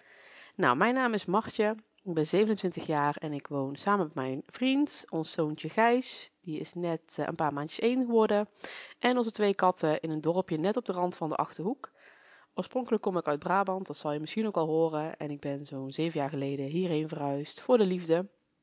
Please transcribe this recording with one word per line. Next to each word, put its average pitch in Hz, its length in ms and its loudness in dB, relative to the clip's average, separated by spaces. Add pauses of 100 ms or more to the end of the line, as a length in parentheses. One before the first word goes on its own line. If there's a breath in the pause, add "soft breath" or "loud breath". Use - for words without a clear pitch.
(560 loud breath)
Nou, 139 220 4
mijn 214 160 4
naam 254 200 2
is 208 120 -2
Martje, 214 500 0 (300)
ik 180 80 -4
ben 156 140 2
zevenentwintig 202 580 0
jaar 147 300 2
en 151 180 -6
ik 143 140 -6
woon 139 280 -4
samen 202 300 2
met 156 100 -8
mijn 131 300 -4
vriend, 269 640 0
ons 160 220 -2
zoontje 156 380 -2
Gijs, 233 600 2 (100)
die 151 180 -6
is 156 140 -8
net, 175 440 -4
eh, 147 100 -2
een 165 80 -4
paar 151 180 0
maandjes 147 260 -6
één 247 260 2
geworden, 214 440 4 (500 loud breath)
en 254 180 2
onze 226 140 0
twee 202 240 2
katten 165 440 2
in 165 100 -6
een 156 120 -4
dorpje 170 360 0
net 190 200 0
op 240 80 -4
de 190 80 -2
rand 180 220 0
van 160 140 -4
de 151 60 -2
Achterhoek. - 560 -4 (640 loud breath)
Oorspronkelijk 233 500 -2
kom 185 140 0
ik 165 100 -2
uit 147 120 0
Brabant, 190 480 0
dat 147 100 -8
zal 151 160 -2
je 147 60 -2
misschien 214 280 -2
ook 196 100 -2
al 160 100 2
horen, 160 500 0
en 151 140 -6
ik 143 80 -8
ben 143 260 -6
zo'n 135 260 -8
zeven 160 280 -2
jaar 139 100 0
geleden 139 360 -4
hierheen 160 420 0
verhuisd 143 540 -4
voor 254 160 4
de 214 80 6
liefde. 175 420 2 (360)